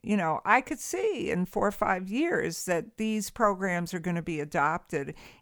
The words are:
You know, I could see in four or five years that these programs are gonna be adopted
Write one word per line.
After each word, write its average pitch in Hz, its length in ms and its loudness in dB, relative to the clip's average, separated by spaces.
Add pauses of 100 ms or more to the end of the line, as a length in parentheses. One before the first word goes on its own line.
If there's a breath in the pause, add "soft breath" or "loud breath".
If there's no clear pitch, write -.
You 208 120 2
know, 160 280 0
I 220 160 6
could 269 180 -4
see 381 500 -2
in 180 160 0
four 202 220 0
or 208 60 2
five 190 360 0
years 214 580 0
that 170 320 -2
these 220 320 0
programs 190 600 2
are 190 60 -4
gonna 170 240 -2
be 160 160 -4
adopted 147 760 0 (280 loud breath)